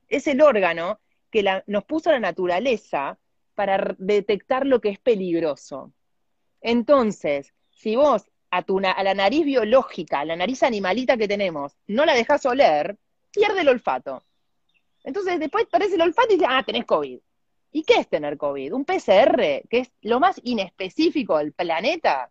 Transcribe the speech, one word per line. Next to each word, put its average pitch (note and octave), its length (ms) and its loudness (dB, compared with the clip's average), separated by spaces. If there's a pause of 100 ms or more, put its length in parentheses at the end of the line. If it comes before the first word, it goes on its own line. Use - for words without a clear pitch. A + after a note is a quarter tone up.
es C#4 180 -4
el C#4+ 140 2
órgano F#3+ 580 2 (320)
que G#3 120 0
la, F#3+ 240 0
nos G3+ 180 -4
puso D#4+ 260 -2
la C4+ 100 2
naturaleza F3+ 1000 -4 (360)
para G3 200 -2
r-, G3 240 -2
detectar G#3 680 -2
lo B3+ 140 2
que G#3 80 -4
es G3 100 -6
peligroso. E3 960 -4 (680)
Entonces, A3+ 920 0 (180)
si - 240 -6
vos C4 280 2 (280)
a, F3+ 120 -2
tu F#3+ 180 -2
na-, F#3+ 120 0
a G3 100 -4
la G3 100 2
nariz G#3+ 320 0
biológica, A3 760 0
a D3 40 -4
la E3 120 -6
nariz G3+ 260 -4
animalita A#3 560 0
que G#3+ 100 -2
tenemos, F3 480 -4 (100)
no B3+ 200 0
la D#4 80 4
dejás C#4 320 0
oler, G#3 500 2 (360)
pierde G4+ 280 0
el D4+ 80 0
olfato. C#3 560 -2 (800)
Entonces, F4+ 340 -4
después D#4 320 -2
perdés F4+ 220 0
el F4+ 80 2
olfato F4+ 300 2
y G4+ 40 4
dices, D#4+ 160 4
"Ah, C4 160 0
tenés A#3 180 -4
covid". C#3+ 360 -2 (500)
¿Y D#4 140 -6
qué A#4 160 4
es - 80 -4
tener D3 280 -4
covid? C#3+ 360 -6
Un C4+ 120 -4
P F#4 140 -2
C G#3 160 2
R, A3 560 4
que A#3 80 0
es B3 140 -6 (100)
lo A3+ 160 0
más F4 240 0
inespecífico G3+ 960 -2
del D3+ 140 -4
planeta. F3 800 -2